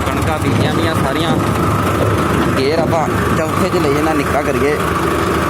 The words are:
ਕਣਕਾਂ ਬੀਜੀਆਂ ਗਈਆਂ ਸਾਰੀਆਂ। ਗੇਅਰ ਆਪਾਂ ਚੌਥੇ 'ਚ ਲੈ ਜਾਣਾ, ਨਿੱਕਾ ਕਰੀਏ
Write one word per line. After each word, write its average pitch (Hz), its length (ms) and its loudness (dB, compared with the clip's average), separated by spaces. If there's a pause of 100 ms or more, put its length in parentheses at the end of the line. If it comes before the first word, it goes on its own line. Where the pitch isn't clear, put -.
ਕਣਕਾਂ - 320 0
ਬੀਜੀਆਂ - 360 0
ਗਈਆਂ 160 200 0
ਸਾਰੀਆਂ। 156 420 0 (1200)
ਗੇਅਰ 143 220 0
ਆਪਾਂ 160 300 0 (300)
ਚੌਥੇ 160 300 0
'ਚ 175 140 0
ਲੈ 147 100 2
ਜਾਣਾ, 147 200 2
ਨਿੱਕਾ 143 300 0
ਕਰੀਏ 139 340 0 (720)